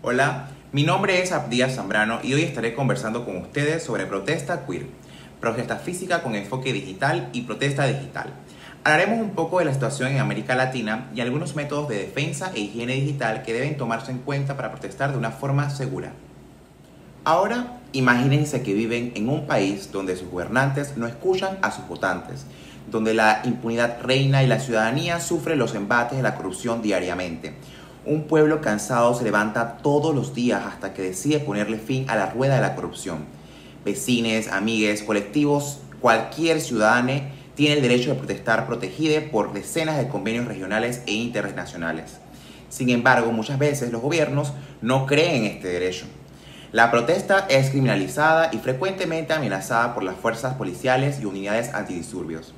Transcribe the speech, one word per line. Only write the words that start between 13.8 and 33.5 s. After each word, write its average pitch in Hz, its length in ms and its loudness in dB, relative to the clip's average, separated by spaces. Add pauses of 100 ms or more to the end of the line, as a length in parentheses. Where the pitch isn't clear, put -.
en 123 80 -6
cuenta 139 360 -2
para 113 160 -6
protestar 135 400 -4
de 131 60 -2
una 113 140 -2
forma 139 380 0
segura. 90 440 -6 (1120)
Ahora, 208 540 2 (120)
imagínense 135 720 4
que 98 100 0
viven 117 420 0
en 104 120 0
un 147 180 0
país 101 460 0
donde 95 240 -2
sus 90 140 -10
gobernantes 131 680 0
no 117 100 -4
escuchan 190 560 0
a - 100 0
sus - 140 -10
votantes, - 600 -4 (440)
donde 110 240 2
la 110 300 6
impunidad 117 580 0
reina 135 400 4
y 131 60 6
la 113 140 4
ciudadanía 131 580 0
sufre 165 380 0
los 113 180 2
embates 117 400 0
de 131 80 0
la 104 120 2
corrupción 117 460 -4
diariamente. 90 720 -2 (500)
Un 151 180 0
pueblo 151 380 4
cansado 117 540 2
se 120 100 -2
levanta 107 540 0
todos 147 360 2
los 113 180 0
días 117 320 2
hasta 95 280 -8
que 98 80 -8
decide 143 380 0
ponerle 104 380 -2
fin 131 320 -4
a 113 60 0
la 95 120 2
rueda 131 280 2
de 113 60 4
la 95 120 0
corrupción. 82 520 -8 (580)